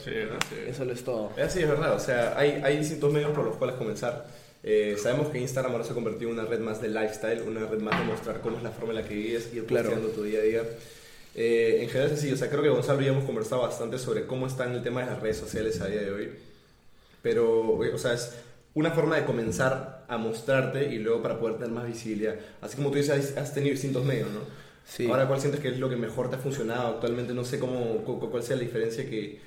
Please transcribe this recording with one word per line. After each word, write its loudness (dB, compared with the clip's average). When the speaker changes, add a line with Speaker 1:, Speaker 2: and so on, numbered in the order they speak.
Speaker 1:
Sí, -8
gracias. 0
Speaker 2:
eso -4
lo -2
es -8
todo. -4
Speaker 3:
Eh, 0
sí, 0
es 4
verdad, 2
o 0
sea, 0
hay, 4
hay 4
distintos 0
medios 2
por 0
los -2
cuales -2
comenzar. -4
Eh, 4
sabemos 2
que -4
Instagram 0
ahora -2
se -6
ha -4
convertido -2
en -4
una -4
red 0
más -4
de -2
lifestyle, 0
una -4
red -2
más 0
de 0
mostrar -4
cómo -4
es -6
la -4
forma -6
en -2
la -6
que -8
vives -2
y -6
Speaker 2:
Claro. 2
Speaker 3:
posteando 0
tu -4
día 0
a 2
día. 4
Eh, 4
en -2
general 2
es 0
así, 0
o 0
sea, 0
creo 0
que 6
Gonzalo 4
y 4
yo 4
hemos 2
conversado 0
bastante -2
sobre 0
cómo -2
están -2
el -2
tema 0
de -2
las -6
redes 0
sociales -2
a -2
día 0
de -2
hoy. -4
Pero, 6
o 2
sea, 2
es -4
una 4
forma 4
de 2
comenzar 0
a -4
mostrarte 2
y -2
luego 2
para 0
poder 0
tener -4
más -4
visibilidad. -2
Así -10
como 0
tú 2
dices, 2
has, -4
has -4
tenido 2
distintos 0
medios, 2
¿no? -6
Speaker 2:
Sí. -4
Speaker 3:
Ahora, 4
¿cuál 2
sientes 0
que -2
es -2
lo 0
que -2
mejor -2
te -4
ha -2
funcionado -2
actualmente? -2
No -2
sé -4
cómo, -2
cu-, -4
cu-, -4
cuál -2
sea 0
la 0
diferencia -2
que, -6